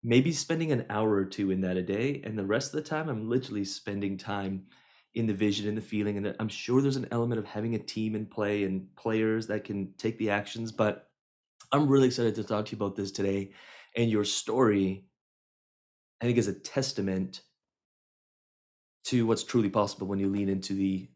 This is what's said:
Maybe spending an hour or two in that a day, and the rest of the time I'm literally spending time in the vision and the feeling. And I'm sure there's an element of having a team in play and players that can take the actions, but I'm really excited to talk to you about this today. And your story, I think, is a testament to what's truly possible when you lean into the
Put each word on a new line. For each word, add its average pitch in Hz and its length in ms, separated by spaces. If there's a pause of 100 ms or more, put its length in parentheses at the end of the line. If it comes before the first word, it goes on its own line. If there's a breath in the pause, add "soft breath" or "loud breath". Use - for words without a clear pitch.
Maybe 131 280
spending 160 400
an 120 180
hour 107 220
or 98 120
two 95 280
in 95 80
that 92 160
a 92 60
day, 113 420
and 110 120
the 101 80
rest 104 300
of 156 80
the - 60
time 160 200
I'm 110 200
literally 120 360
spending 98 540
time 95 460 (500 soft breath)
in 113 140
the 107 40
vision 101 360
and 107 100
the - 20
feeling. 104 360
And 101 240
I'm 110 80
sure 123 340
there's 139 140
an 127 160
element 117 260
of 104 60
having 110 320
a - 20
team 110 380
in 107 100
play 104 380
and 95 320
players 110 500
that 107 160
can 98 360
take 113 200
the 107 120
actions, 107 420
but - 360 (600)
I'm 147 160
really 135 220
excited 120 260
to 110 80
talk 104 240
to - 60
you 110 60
about 101 180
this 98 160
today. 98 400 (420 loud breath)
And 117 160
your 107 140
story, 101 800 (1160)
I 117 40
think, 120 120
is 104 120
a 98 40
testament 95 880 (1600)
to 123 200
what's 113 200
truly 113 240
possible 101 400
when 98 100
you 98 100
lean 101 200
into 95 260
the 95 420